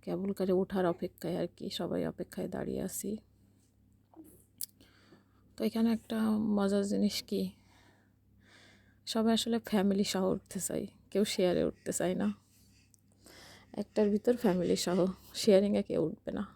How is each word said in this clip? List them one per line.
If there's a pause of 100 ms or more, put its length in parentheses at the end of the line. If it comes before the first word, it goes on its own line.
কেবল
কারে
ওঠার
অপেক্ষায়
আর
কি,
সবাই (100)
অপেক্ষায়
দাঁড়িয়ে
আছি। (2500)
তো
এখানে
একটা (380)
মজার
জিনিস (120)
কি, (1600)
সবাই
আসলে (120)
ফ্যামিলি
সহ (100)
উঠতে
চায়, (240)
কেউ
শেয়ারে
উঠতে
চায়
না। (1500)
একটার
ভিতর
ফ্যামিলি
সহ, (360)
শেয়ারিংয়ে
কেউ
উঠবে
না। (120)